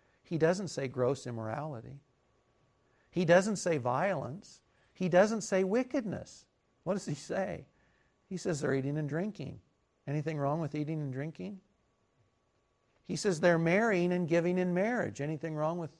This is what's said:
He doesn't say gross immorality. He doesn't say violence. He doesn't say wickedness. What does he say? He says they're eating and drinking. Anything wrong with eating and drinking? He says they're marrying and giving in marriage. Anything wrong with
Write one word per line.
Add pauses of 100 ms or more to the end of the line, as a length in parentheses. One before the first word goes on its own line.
(220)
He
doesn't
say
gross
immorality. (1080)
He
doesn't
say
violence. (320)
He
doesn't
say
wickedness. (400)
What
does
he
say? (640)
He
says
they're
eating
and
drinking. (480)
Anything
wrong
with
eating
and
drinking? (1500)
He
says
they're
marrying
and
giving
in
marriage.
Anything
wrong
with